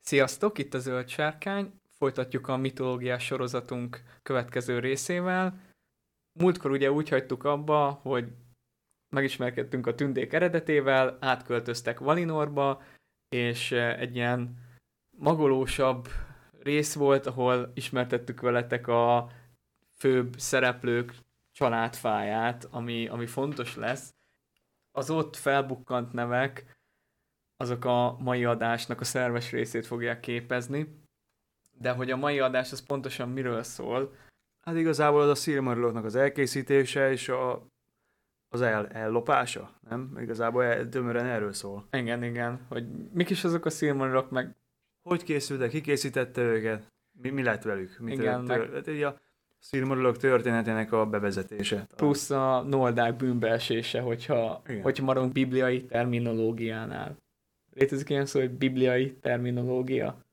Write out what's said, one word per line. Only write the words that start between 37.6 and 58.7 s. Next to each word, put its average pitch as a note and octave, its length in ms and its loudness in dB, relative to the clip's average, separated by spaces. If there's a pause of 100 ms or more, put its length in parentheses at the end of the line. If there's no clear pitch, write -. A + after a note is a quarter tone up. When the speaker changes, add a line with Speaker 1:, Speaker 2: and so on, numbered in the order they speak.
Speaker 2:
az A#2+ 120 -4
el-, A2 280 2
ellopása, A#2 840 0 (180)
nem? C3 320 -8
Igazából A#2 440 0
el-, A#2+ 240 0
tömören A#2+ 380 -2
erről G#2 260 -2
szól. G2+ 380 -10
Speaker 1:
Igen, A#2+ 320 -4
igen, A#2+ 460 -6
hogy A#2+ 200 -6 (240)
mik F3 180 -4
is F#3 140 -2
azok E3+ 200 -2
a D#3+ 60 0
Silmarilok, C3+ 600 0
meg - 260 -4 (460)
Speaker 2:
Hogy F3 200 -2
készültek, C3+ 480 -2
ki D#3 100 -4
készítette C3 600 -2
őket, A2 520 0 (300)
mi, C3 80 -4
mi C#3 120 -2
lett A2 200 2
velük? G2 360 -6
Mi A#2 140 -6
Speaker 1:
Igen, B2+ 320 -2
Speaker 2:
tör-, B2 140 0
Speaker 1:
meg A2+ 80 -2
Speaker 2:
tör-, - 80 -12
hát C#3+ 140 -6
így D3+ 140 -4
a C#3+ 180 -2 (400)
Silmarilok C3 560 0
történetének A#2 760 2
a A2 140 4
bevezetése. G2+ 800 -2 (100)
Speaker 1:
Plusz C#3+ 340 2
a C3 320 2
noldák A#2+ 540 2
bűnbeesése, A#2 840 0
hogyha, A#2 680 -2
Speaker 2:
Igen. A2 160 -6
Speaker 1:
hogyha C3+ 220 0
maradunk C3 280 2
bibliai B2+ 520 2
terminológiánál. A#2 1400 -2 (540)
Létezik C#3 340 2
ilyen C#3 160 0
szó, C#3 140 0
hogy B2+ 100 0
bibliai B2+ 680 2